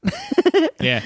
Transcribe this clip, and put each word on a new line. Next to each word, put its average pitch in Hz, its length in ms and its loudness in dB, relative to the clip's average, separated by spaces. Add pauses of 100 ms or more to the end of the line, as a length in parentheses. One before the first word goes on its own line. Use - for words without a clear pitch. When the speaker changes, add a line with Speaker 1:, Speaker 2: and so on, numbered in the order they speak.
Speaker 1:
<laughs> - 140 -4 (640)
Speaker 2:
Yeah. 123 260 0